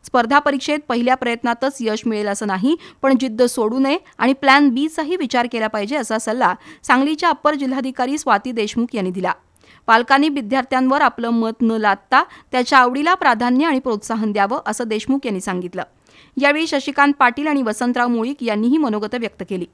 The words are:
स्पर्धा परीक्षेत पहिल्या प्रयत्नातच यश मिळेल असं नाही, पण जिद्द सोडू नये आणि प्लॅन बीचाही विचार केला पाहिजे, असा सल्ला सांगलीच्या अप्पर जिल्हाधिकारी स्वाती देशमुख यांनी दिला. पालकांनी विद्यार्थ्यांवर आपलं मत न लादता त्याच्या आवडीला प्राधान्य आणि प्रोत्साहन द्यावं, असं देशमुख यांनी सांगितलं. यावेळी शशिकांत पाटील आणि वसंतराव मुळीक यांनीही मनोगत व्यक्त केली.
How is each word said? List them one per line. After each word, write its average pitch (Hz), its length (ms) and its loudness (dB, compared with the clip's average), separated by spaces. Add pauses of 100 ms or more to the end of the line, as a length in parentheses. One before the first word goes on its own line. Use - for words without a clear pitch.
स्पर्धा 247 340 2
परीक्षेत 285 400 0 (100)
पहिल्या 240 260 2
प्रयत्नातच 240 640 -2
यश 220 260 -2
मिळेल 214 220 -2
असं 202 180 -4
नाही, 202 300 0 (260)
पण 269 180 4
जिद्द 240 220 -2
सोडू 240 360 0
नये 269 200 0 (200)
आणि 254 140 2
प्लॅन 277 360 6
बीचाही 302 480 -2
विचार 247 360 -2
केला 220 140 -2
पाहिजे, 214 300 -4
असा 226 220 -2
सल्ला 220 360 0 (280)
सांगलीच्या 302 460 2
अप्पर 302 260 0
जिल्हाधिकारी 262 640 -4
स्वाती 247 340 0
देशमुख 226 420 -4
यांनी 185 160 -2
दिला. 180 220 -4 (540)
पालकांनी 262 420 4
विद्यार्थ्यांवर 262 720 0
आपलं 233 300 0
मत 226 320 -2
न 226 100 2
लादता 220 500 0 (300)
त्याच्या 254 260 2
आवडीला 277 360 2
प्राधान्य 254 520 2
आणि 277 120 2
प्रोत्साहन 220 540 -4
द्यावं, 202 340 0
असं 220 220 -4
देशमुख 220 360 -2
यांनी 202 160 -4
सांगितलं. 180 420 -6 (600)
यावेळी 294 240 2
शशिकांत 285 520 0
पाटील 277 280 2
आणि 285 160 0
वसंतराव 240 460 -2
मुळीक 240 340 -4
यांनीही 226 360 0
मनोगत 214 360 -2
व्यक्त 226 340 -8
केली. 180 260 -6